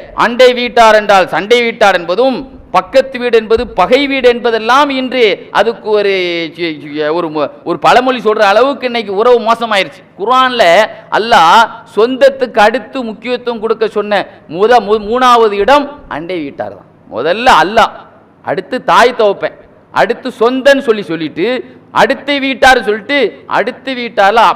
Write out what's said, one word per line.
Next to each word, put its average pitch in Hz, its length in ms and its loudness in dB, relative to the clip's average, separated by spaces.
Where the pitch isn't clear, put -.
அண்டை 240 380 4
வீட்டார் 233 420 4
என்றால் 202 340 2
சண்டை 208 340 0
வீட்டார் 226 320 0
என்பதும், 185 680 -4
பக்கத்து 254 480 -2
வீடு 240 200 0
என்பது 220 300 -2
பகை 226 380 0
வீடு 269 220 0
என்பதெல்லாம் 240 640 0
இன்று 247 600 -2
அதுக்கு 214 400 -2
ஒரு 208 200 0
சி-, 165 260 -6
சி-, 151 300 -4
ஒரு 170 160 -4
மு-, 151 220 -4
ஒரு 165 140 -4
பழமொழி 247 420 2
சொல்ற 214 180 -2
அளவுக்கு 240 480 2
இன்னைக்கு 233 280 -6
உறவு 233 260 2
மோசமாயிருச்சு. 220 640 -4
குர்ஆன்ல 247 460 0
அல்லாஹ் 202 520 4
சொந்தத்துக்கு 254 600 0
அடுத்து 220 460 0
முக்கியத்துவம் 240 560 -8
கொடுக்க 220 260 -2
சொன்ன 208 400 -2
முத-, 214 400 2
மு-, 214 220 0
மூணாவது 240 420 2
இடம் 277 560 0
அண்டை 170 300 -10
வீட்டார் 107 400 -10
தான். - 100 -20
முதல்ல 180 340 -2
அல்லாஹ், 208 280 0
அடுத்து - 420 -6
தாய் 233 320 2
தகப்பன், 196 420 -2
அடுத்து 190 360 -2
சொந்தன்னு 262 380 2
சொல்லி 220 240 -2
சொல்லிட்டு, 165 460 -6
அடுத்த 269 480 -2
வீட்டார் 254 440 2
சொல்லிட்டு, 214 640 -4
அடுத்த 202 460 -6
வீட்டார்ல 226 480 0